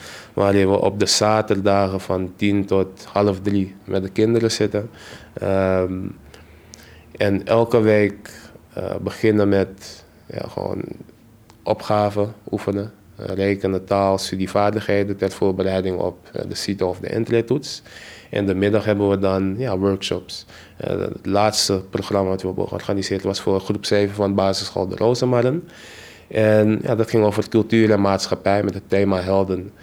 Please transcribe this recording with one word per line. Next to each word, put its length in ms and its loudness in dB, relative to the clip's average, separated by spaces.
waarin 360 4
we 120 2
op 180 0
de 60 2
zaterdagen 920 2
van 360 -4
tien 300 0
tot 480 -2
half 280 2
drie 420 -2
met 200 -4
de 60 -8
kinderen 420 2
zitten. 380 -2
Ehm, 600 0
en 340 0
elke 360 4
week, 480 2
eh, 280 -6
beginnen 480 2
met, 540 -2
ja, 220 -10
gewoon 340 -6
opgaven 680 0
oefenen. 400 -4
Eh, 100 -14
rekenen, 500 0
taal, 320 2
studievaardigheden 1000 -2
ter 140 -2
voorbereiding 680 -2
op, 180 -4
eh, 140 -6
de 80 -10
cito 320 -4
of 120 -4
de 80 -8
entreetoets. 720 -2
In 160 -2
de 100 0
middag 300 2
hebben 240 2
we 100 2
dan, 380 0
ja, 200 -2
workshops. 680 -2
Eh, 220 -4
het 260 -6
laatste 640 2
programma 400 0
wat 120 -2
we 60 -6
hebben 200 -4
georganiseerd 560 -4
was 180 -2
voor 180 0
groep 260 -4
zeven 300 2
van 200 0
basisschool 520 0
De 80 -6
Rozenmarren. 720 0
En, 560 4
ja, 120 0
dat 140 0
ging 140 4
over 260 0
cultuur 420 4
en 100 4
maatschappij 640 0
met 100 -2
het 140 -10
thema 340 2
helden. 500 0